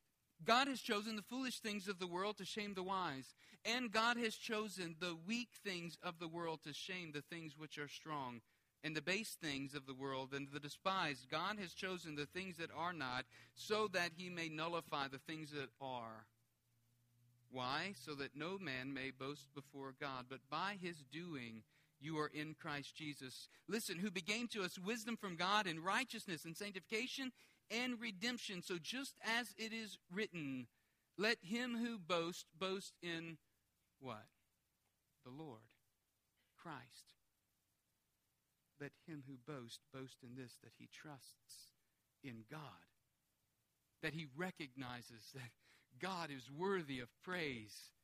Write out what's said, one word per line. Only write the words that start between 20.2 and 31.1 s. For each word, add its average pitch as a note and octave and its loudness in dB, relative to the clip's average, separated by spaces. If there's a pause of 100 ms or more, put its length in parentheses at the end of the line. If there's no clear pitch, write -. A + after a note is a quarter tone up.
But C3 -8 (100)
by F#3 2
his E3+ -4
doing, C3 -6 (380)
you D#3 -2
are D3+ 4
in D3+ -4
Christ C#3+ -4
Jesus." C#3 -8 (200)
Listen, G3 2
"who G#3 4
became G3+ 2
to G3+ 0
us F3+ -2
wisdom A3 0
from F#3 -2
God F#3 6
and D#3+ 0
righteousness G3+ 2
and E3 -4
sanctification A3+ -2 (380)
and A#3+ 2
redemption." A3 0
So F3+ 0
just A#3+ -4
as A3+ 2
it A3 -2
is A3 -4 (100)
written, D#3+ 0 (500)